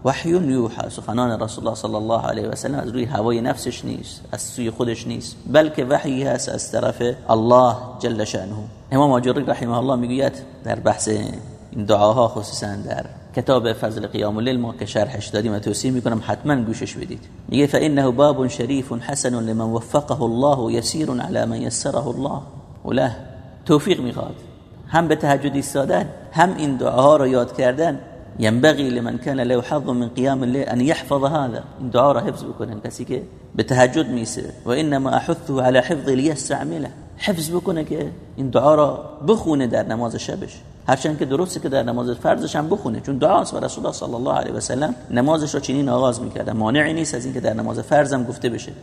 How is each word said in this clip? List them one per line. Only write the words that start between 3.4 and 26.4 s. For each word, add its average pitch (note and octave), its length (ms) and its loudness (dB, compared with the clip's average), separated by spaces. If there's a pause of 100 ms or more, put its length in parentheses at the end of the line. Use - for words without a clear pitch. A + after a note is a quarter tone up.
نفسش B2+ 440 -4
نیست، - 360 -8 (120)
از - 100 -8
سوی A#2 280 -4
خودش A#2 360 -4
نیست، A#2+ 300 -10 (100)
بلکه D#3 380 4
وحی C3 380 0
هست B2+ 260 0
از - 240 -6
طرف A2+ 300 0 (260)
الله A#2+ 460 6 (240)
جل A#2 260 -2
شأنه. G#2 320 -6 (360)
امام C#3 200 6
آجوری B2 320 2
رحمه A#2+ 320 -2
الله B2+ 200 0
می‌گوید B2 360 0 (320)
در A2+ 160 -4
بحث - 280 2
این G#2+ 760 -6
دعاها، A2 420 6
خصوصاً - 380 -6 (220)
در - 160 -4 (320)
کتاب B2 360 2
فضل A2 340 -4
قیام G#2+ 300 -2
اللیل B2 240 0
ما A#2 140 -4
که G#2 120 -8
شرحش G#2 400 -2
دادیم A2 280 0
و G2+ 40 -2
توصیه G#2+ 320 -2
می‌کنم A#2+ 360 0
حتماً C3+ 300 0
گوشش A2+ 380 -4
بدید، A#2 260 -10 (280)
میگه: C#3 180 4
«فإنه C#3 440 2
باب C3 360 4
شریف C3 460 -4
حسن B2 420 -2
لمن A2+ 360 -2
وفقه C3 520 0
الله A#2+ 500 2
یسیر C3 380 -2
علی A#2+ 340 -2
من A2+ 180 -2
یسره B2 440 -2
الله C3+ 340 -4 (440)
له.» B2+ 260 0 (560)
توفیق D#3 340 4
می‌خواد، A#2+ 340 -6 (540)
هم E3 200 2
به D#3 80 4
تهجد C#3 380 2
ایستادن، C#3 540 0 (240)
هم F3 240 4